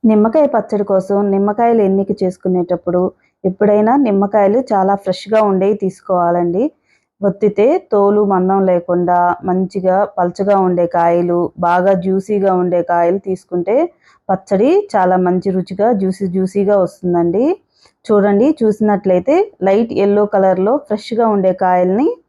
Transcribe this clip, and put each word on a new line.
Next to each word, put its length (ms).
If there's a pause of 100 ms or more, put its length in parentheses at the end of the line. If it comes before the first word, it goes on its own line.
నిమ్మకాయ 500
పచ్చడి 360
కోసం 280 (140)
నిమ్మకాయలు 560
ఎన్నిక 240 (100)
చేసుకునేటప్పుడు 800 (420)
ఎప్పుడైనా 500 (120)
నిమ్మకాయలు 540 (120)
చాలా 220 (100)
ఫ్రెష్గా 360 (100)
ఉండేవి 320
తీసుకోవాలండి. 840 (580)
ఒత్తితే 460 (240)
తోలు 300 (100)
మందం 380
లేకుండా 500 (300)
మంచిగా 480 (180)
పలచగా 400 (120)
ఉండే 180 (100)
కాయలు, 420 (300)
బాగా 260 (120)
జ్యూసీగా 560
ఉండే 200 (100)
కాయలు 360
తీసుకుంటే 480 (540)
పచ్చడి 420 (240)
చాలా 220 (100)
మంచి 200 (100)
రుచిగా 320 (120)
జ్యూసీ 260 (100)
జ్యూసీగా 480
వస్తుందండి. 600 (640)
చూడండి, 420 (140)
చూసినట్లయితే 720 (320)
లైట్ 260 (120)
ఎల్లో 260
కలర్లో 420 (140)
ఫ్రెష్గా 460
ఉండే 180 (100)
కాయల్ని 460 (200)